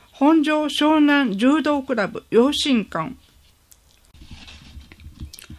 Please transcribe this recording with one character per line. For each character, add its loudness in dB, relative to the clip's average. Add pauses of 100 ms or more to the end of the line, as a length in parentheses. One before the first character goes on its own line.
(120)
本 4
庄 0
湘 2
南 2
柔 2
道 -2
ク -6
ラ -2
ブ -12
養 2
親 -2
館、 -8 (2500)